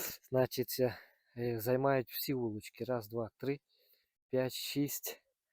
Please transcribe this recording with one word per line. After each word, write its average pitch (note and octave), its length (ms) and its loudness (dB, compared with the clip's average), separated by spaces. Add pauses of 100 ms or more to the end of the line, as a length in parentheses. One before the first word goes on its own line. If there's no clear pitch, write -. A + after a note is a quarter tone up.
(300)
Значить, C3 480 0 (600)
е, A#2+ 220 -2
займають C3 500 4
всі - 240 -4
вулички. A#2 500 -4
Раз, A#2 240 -2
два, A2+ 300 -4
три, C#3 220 -4 (680)
п'ять, B2+ 240 2
шість. - 680 -2 (300)